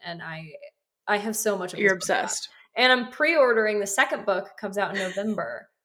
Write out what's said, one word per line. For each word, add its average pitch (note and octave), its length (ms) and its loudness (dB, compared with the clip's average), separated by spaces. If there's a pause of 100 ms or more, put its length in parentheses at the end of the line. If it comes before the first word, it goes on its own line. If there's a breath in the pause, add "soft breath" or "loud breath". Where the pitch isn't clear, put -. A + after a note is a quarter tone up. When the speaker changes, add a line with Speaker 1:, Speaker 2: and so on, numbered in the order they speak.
Speaker 1:
and E3+ 180 -12
I, D#3+ 300 -12 (540)
I G#3 120 2
have G#3+ 180 -4
so G#3 200 0
much F3+ 180 -6
of - 40 -8
Speaker 2:
You're G3 180 4
Speaker 1:
this F#3 120 -8
book F#3+ 80 2
left. - 80 0
Speaker 2:
obsessed. - 240 -6 (280 soft breath)
Speaker 1:
And B3+ 160 6
I'm B3 180 0
pre-ordering, A#3+ 720 4
the G3+ 60 -2
second B3+ 400 0
book F#3+ 220 0 (120)
comes G3 180 -6
out F#3+ 160 0
in G3 40 -4
November. F#3 680 -4 (160)